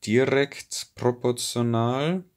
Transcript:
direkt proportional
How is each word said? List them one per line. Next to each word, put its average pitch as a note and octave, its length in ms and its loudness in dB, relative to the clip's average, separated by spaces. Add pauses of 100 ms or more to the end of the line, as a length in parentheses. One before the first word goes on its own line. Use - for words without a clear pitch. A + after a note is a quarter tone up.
direkt C3+ 880 0
proportional B2 1300 0 (120)